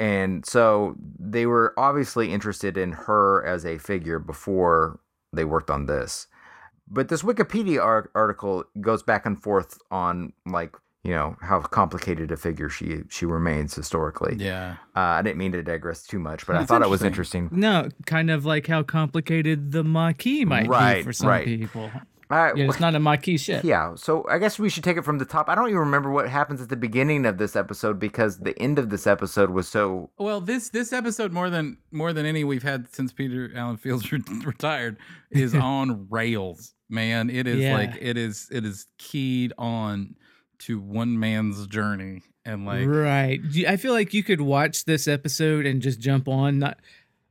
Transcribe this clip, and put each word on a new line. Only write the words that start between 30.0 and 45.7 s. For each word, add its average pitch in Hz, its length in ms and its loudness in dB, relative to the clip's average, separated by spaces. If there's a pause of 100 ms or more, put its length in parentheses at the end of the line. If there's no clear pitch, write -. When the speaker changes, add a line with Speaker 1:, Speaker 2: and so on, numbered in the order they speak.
Speaker 2:
Well, 202 220 -2
this, 233 280 -4
this 233 240 -4
episode 226 400 -4
more 180 180 -2
than, 156 280 -2 (120)
more 160 220 -2
than 151 140 -2
any 156 180 0
we've 135 180 -2
had 131 320 -4
since 127 180 -4
Peter 127 440 -6
Allen 120 220 -4
Fields 127 340 -4
<laughs> - 0 -
re-, 147 80 -2 (240)
retired 135 520 -4 (340)
is 131 240 4
Speaker 3:
<laughs> - 20 4
Speaker 2:
on 131 520 0
rails, 110 640 -4 (140)
man. 113 420 0
It 127 180 -2
is 120 100 2
Speaker 3:
Yeah. 135 180 4
Speaker 2:
like, 107 240 0
it 120 160 -2
is, 113 360 -4
it 120 120 -4
is 101 220 -8 (120)
keyed 127 600 -2
on 107 560 -4 (460)
to 117 180 -6
one 113 400 -2
man's 107 480 0
journey 101 560 -4 (220)
and, 104 200 -8
like 127 220 -2
Speaker 3:
Right. 139 560 2
Do 151 160 -2
you, 180 80 2
I 190 100 4
feel 254 160 -2
like 214 220 2
you 208 80 2
could 175 200 2
watch 143 420 2
this 151 240 0
episode 151 580 0
and 131 160 2